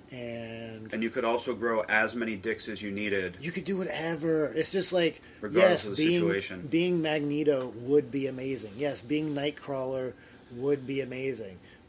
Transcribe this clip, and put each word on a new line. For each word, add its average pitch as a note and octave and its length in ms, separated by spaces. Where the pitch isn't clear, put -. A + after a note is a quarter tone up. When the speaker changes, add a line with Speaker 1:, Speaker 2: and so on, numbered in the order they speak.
Speaker 1:
and A2+ 840
Speaker 2:
And A2 80
you A2+ 80
could A#2 160
also A#2+ 280
grow A2 280
as G#2+ 320
many A2+ 200
dicks G#2 340
as G2+ 120
you G#2 100
needed. G2 520
Speaker 1:
You E3 100
could E3 140
do G3 100
whatever. D#3+ 760
It's D#3 180
just F#3 220
like, E3 260
Speaker 2:
Regardless F3 280
Speaker 1:
yes, D3+ 160
Speaker 2:
of G2 100
the D#3 100
Speaker 1:
being, F3 140
Speaker 2:
situation. G2 500
Speaker 1:
being F3 320
Magneto D3 760
would B2+ 340
be C3+ 160
amazing. B2+ 520
Yes, C#3 240
being D3+ 320
Nightcrawler C3 800
would B2+ 340
be C3+ 160
amazing. B2 560